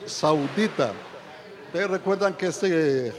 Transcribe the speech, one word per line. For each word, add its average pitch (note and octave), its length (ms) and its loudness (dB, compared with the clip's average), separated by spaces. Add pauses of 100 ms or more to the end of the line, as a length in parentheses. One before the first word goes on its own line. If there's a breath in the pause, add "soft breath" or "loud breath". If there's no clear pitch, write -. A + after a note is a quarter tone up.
saudita. D3+ 880 2 (760)
Ustedes F#3 220 0
recuerdan F#3+ 440 2
que F#3 140 -2
este, D#3 640 2
eh, G#2 100 -6